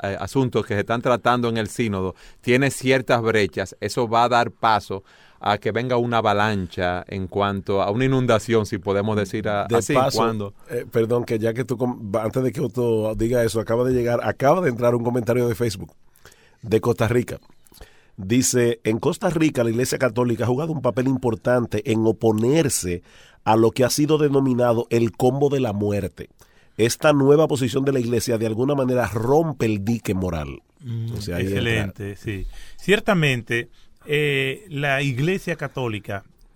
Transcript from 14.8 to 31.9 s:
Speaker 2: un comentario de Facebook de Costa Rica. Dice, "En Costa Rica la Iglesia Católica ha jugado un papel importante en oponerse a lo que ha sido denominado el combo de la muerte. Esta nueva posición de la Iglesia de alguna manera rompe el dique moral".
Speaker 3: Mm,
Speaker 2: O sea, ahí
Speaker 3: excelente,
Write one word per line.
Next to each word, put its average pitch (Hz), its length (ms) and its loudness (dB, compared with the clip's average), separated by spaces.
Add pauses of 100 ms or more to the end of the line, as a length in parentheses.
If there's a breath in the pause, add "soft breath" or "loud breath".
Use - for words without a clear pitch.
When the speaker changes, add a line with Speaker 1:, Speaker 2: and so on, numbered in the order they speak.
Speaker 2:
un 120 80 0
comentario 120 460 0
de 113 80 -2
Facebook 95 360 -6 (720 soft breath)
de 110 180 2
Costa 117 280 2
Rica. 120 300 0 (760 soft breath)
Dice, 120 680 2
"En 110 160 0
Costa 147 320 -2
Rica 156 320 2
la 117 80 2
Iglesia 123 280 -2
Católica 123 460 0
ha 110 40 0
jugado 151 240 -2
un 135 100 -6
papel 123 240 0
importante 123 840 0
en 110 140 2
oponerse 110 1000 2 (420 soft breath)
a 110 100 4
lo 113 160 6
que 127 140 0
ha 120 60 2
sido 151 280 2
denominado 127 720 2
el 117 220 2
combo 135 380 2
de 135 100 0
la 117 120 -2
muerte. 101 560 -4 (480 soft breath)
Esta 120 360 2
nueva 147 340 6
posición 135 380 0
de 135 80 0
la 135 80 0
Iglesia 117 380 0
de 113 80 -2
alguna 120 280 0
manera 127 320 0
rompe 120 600 0
el 107 180 -2
dique 110 300 -2
moral". 82 480 -6 (180)
Speaker 3:
Mm, 117 320 -8
Speaker 2:
O 113 80 -8
sea, 92 160 -6
ahí 92 80 -2
Speaker 3:
excelente, 104 680 -2